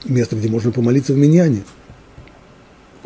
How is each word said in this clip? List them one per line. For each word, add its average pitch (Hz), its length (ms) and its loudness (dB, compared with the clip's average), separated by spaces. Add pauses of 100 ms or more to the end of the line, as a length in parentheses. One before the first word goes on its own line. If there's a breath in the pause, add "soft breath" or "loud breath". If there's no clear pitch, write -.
место, 120 300 -2
где 110 140 -4
можно 113 220 -2
помолиться 123 420 0
в 131 40 0
миньяне. 147 460 2 (1400)